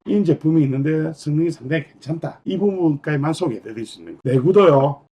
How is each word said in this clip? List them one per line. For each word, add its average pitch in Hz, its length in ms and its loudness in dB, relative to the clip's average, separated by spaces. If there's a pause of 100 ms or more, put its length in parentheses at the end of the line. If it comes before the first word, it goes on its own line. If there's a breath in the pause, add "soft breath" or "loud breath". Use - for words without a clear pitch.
이 202 160 0
제품이 160 420 2
있는데 156 500 -2
성능이 151 360 -2
상당히 139 360 -6
괜찮다, - 580 -12
이 190 140 -4
부분까지만 160 760 -2
소개해드릴 113 540 -6
수 - 140 -20
있는 82 180 -16
거예요. 127 180 0
내구도요, 147 760 4